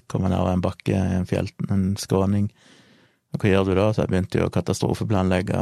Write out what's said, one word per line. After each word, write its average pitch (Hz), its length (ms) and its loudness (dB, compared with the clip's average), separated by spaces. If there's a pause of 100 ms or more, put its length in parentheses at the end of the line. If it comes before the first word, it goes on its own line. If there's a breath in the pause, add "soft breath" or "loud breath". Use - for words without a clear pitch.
(100)
Kommer 95 220 0
ned 92 80 0
av 92 100 0
en 92 140 0
bakke, 95 320 -2 (220)
en 92 100 -2
fjell, 95 220 -2 (200)
en 98 300 0
skråning. 101 480 0 (840 soft breath)
Og - 100 -6
hva 101 100 4
gjør 95 160 4
du 92 80 2
da? 95 160 4
Så - 100 0
jeg - 100 0
begynte 92 280 0
jo 87 80 0
å - 40 -6
katastrofeplanlegge 92 1080 0